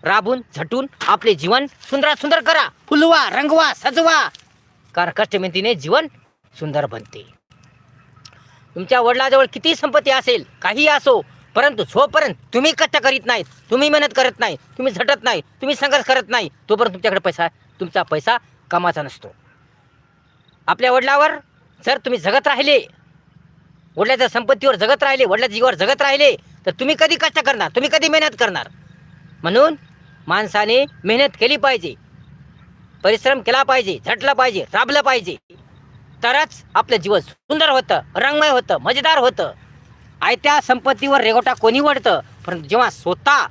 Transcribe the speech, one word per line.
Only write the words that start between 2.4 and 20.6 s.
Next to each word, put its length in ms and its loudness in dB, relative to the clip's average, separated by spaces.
करा, 280 0
फुलवा, 420 4
रंगवा, 440 0
सजवा, 540 0
कारण 220 -2
कष्ट 200 -2
मेहनतीने 380 -2
जीवन 320 0
सुंदर 280 -4
बनते. 400 -16
तुमच्या 260 0
वडिलाजवळ 520 2
किती 220 -2
संपत्ती 360 0
असेल, 340 0
काही 240 0
असो, 360 2
परंतु 300 0
जोपर्यंत 500 0
तुम्ही 180 2
कष्ट 240 -2
करीत 300 0
नाही, 160 -2
तुम्ही 460 -2
मेहनत 280 2
करत 240 0
नाही, 160 -2
तुम्ही 360 -6
झटत 300 -2
नाही, 180 -2
तुम्ही 360 -6
संघर्ष 280 0
करत 240 2
नाही, 200 -4
तोपर्यंत 260 0
तुमच्याकडे 260 -2
पैसा, 280 -2
तुमचा 540 -6
पैसा 340 -2
कामाचा 320 -2
नसतो. 320 -16